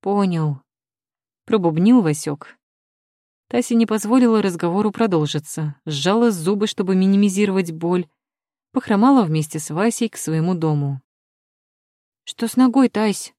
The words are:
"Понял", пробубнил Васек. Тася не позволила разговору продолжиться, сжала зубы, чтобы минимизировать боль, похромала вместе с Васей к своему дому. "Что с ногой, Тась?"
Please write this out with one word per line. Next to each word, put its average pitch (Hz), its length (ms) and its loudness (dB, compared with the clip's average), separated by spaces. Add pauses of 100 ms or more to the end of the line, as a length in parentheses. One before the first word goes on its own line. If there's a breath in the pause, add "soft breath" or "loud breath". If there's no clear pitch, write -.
"Понял", 175 600 -2 (840)
пробубнил 196 560 2
Васек. 151 560 -4 (920)
Тася 240 260 -2
не 226 120 4
позволила 220 560 2
разговору 196 500 -2
продолжиться, 156 840 -2 (100)
сжала 185 460 0
зубы, 196 360 -2
чтобы 190 260 0
минимизировать 190 800 2
боль, 170 380 -2 (640)
похромала 247 500 2
вместе 156 360 -2
с 151 100 -12
Васей 220 400 -2
к - 80 -14
своему 160 380 -2
дому. 143 460 -2 (1200)
"Что - 240 -8
с - 80 -4
ногой, 254 320 4
Тась?" 214 500 -4